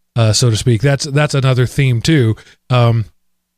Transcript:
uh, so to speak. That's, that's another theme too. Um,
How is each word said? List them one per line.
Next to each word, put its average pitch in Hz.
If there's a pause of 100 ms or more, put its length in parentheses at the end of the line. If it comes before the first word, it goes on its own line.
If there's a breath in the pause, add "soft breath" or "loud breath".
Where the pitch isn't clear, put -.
(160)
uh, 113
so 120
to 110
speak. 113
That's, 139
that's 147
another 127
theme 127
too. 123 (340 soft breath)
Um, 117 (520)